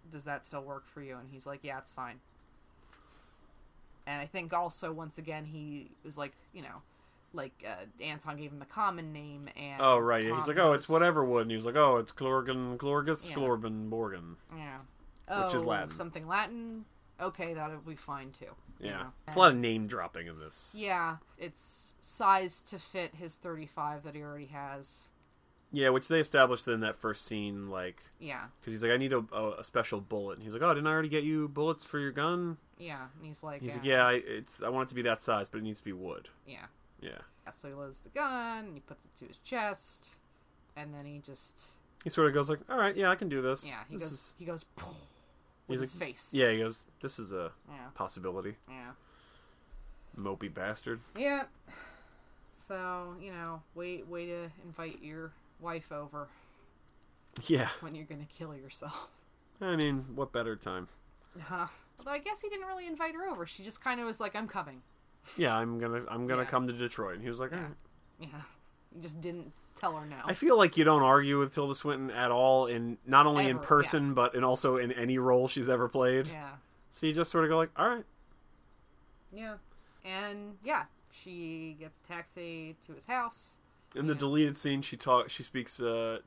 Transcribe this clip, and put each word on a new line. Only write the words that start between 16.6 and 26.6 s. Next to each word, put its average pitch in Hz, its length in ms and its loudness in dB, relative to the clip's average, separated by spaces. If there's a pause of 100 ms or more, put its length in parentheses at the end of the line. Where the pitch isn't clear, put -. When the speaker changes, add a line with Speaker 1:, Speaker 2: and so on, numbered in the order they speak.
Speaker 1:
Okay, 175 320 -4
that'll 156 280 -8
be 156 160 -14
fine, 135 360 -10
too. - 240 -18 (220)
You - 120 -8
Speaker 2:
Yeah. 95 120 -6
Speaker 1:
know? 127 100 -12 (140)
Speaker 2:
It's 156 100 -4
a - 40 2
lot 175 100 12
of 127 80 6
name 113 300 0
dropping 87 400 -8
in 80 100 -12
this. - 360 -14
Speaker 1:
Yeah. 180 440 -2 (180)
It's - 640 -14
sized 190 680 2
to 196 100 -12
fit 170 380 -8
his 165 200 -12
thirty-five 151 680 -8
that 147 100 -12
he 147 80 -12
already 147 240 -12
has. 139 640 -12 (600)
Speaker 2:
Yeah, 135 200 4
which 131 180 4
they 139 120 6
established 131 460 6